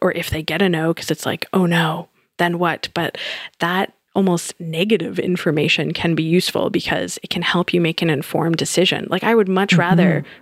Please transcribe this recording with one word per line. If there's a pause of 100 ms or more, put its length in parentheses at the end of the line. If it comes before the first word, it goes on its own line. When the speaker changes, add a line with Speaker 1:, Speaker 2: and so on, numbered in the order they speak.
Speaker 1:
or
if
they
get
a
no,
'cause
it's
like,
"Oh
no, (300)
then
what?"
But (420)
that (220)
almost
negative
information
can
be
useful
because
it
can
help
you
make
an
informed
decision.
Like,
I
would
much
Speaker 2:
Mm-hmm.
Speaker 1:
rather (180)